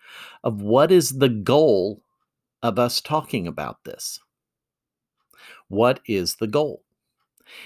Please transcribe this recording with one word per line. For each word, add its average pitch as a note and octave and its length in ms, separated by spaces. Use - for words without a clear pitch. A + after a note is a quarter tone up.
of G#2+ 180
what B2 300
is C3+ 280
the C3+ 100
goal A2 720
of A2+ 160
us A#2+ 220
talking B2+ 460
about D2 360
this. - 360
What A#2+ 400
is F#2+ 280
the A2+ 120
goal? C#3+ 360